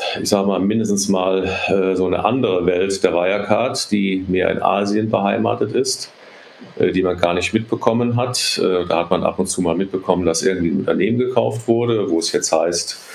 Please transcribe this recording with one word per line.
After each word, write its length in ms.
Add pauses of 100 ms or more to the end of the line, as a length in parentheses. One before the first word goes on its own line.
(220)
ich 80
sag 160
mal, 140
mindestens 500
mal, 400 (180)
äh, 280
so 100
eine 180
andere 440
Welt 360
der 100
Wirecard, 760
die 360
mehr 240
in 100
Asien 480
beheimatet 640
ist, 380 (680)
äh, 140
die 100
man 160
gar 160
nicht 180
mitbekommen 640
hat. 480
Äh, 220
da 140
hat 100
man 140
ab 160
und 80
zu 160
mal 120
mitbekommen, 480
dass 200
irgendwie 260
ein 120
Unternehmen 360
gekauft 500
wurde, 440
wo 80
es 120
jetzt 200
heißt, 480 (160)